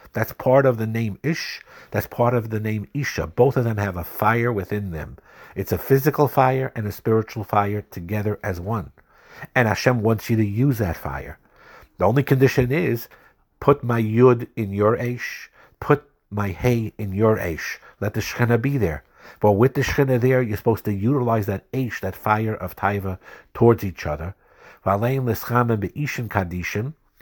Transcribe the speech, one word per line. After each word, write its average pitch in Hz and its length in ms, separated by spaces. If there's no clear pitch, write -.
That's 110 200
part 135 340
of 123 100
the 110 80
name 110 380
Ish, - 380
that's - 160
part 120 300
of 113 160
the 110 80
name 107 340
Isha. 123 340
Both 123 300
of 127 60
them 113 140
have 101 200
a 90 60
fire 117 500
within 101 380
them. 78 260
It's - 160
a 87 80
physical 139 480
fire 131 480
and 110 100
a 104 60
spiritual 110 540
fire 104 440
together 101 540
as 90 160
one. 101 320
And 123 120
Hashem 117 340
wants 110 280
you 120 60
to 110 100
use 113 320
that 95 200
fire. 67 420
The 90 80
only 127 180
condition 127 480
is, 135 360
put 143 240
my 117 180
Yud 117 540
in 104 160
your 104 260
Eish, - 500
put - 240
my 101 200
Hey 117 480
in 98 160
your 107 240
Eish. - 400
Let 98 120
the 113 60
Shechina 117 420
be 139 160
there. 82 260
But 104 140
with 110 220
the 139 60
Shechina 131 380
there, 127 220
you're 107 160
supposed - 280
to 107 80
utilize 113 520
that 95 260
Eish, 131 300
that 95 140
fire 110 400
of - 200
Taiva, 95 440
towards 117 300
each 95 220
other. 78 300
V'alein 120 400
l'schamim 120 520
be'ishim 117 500
kadishim, 98 640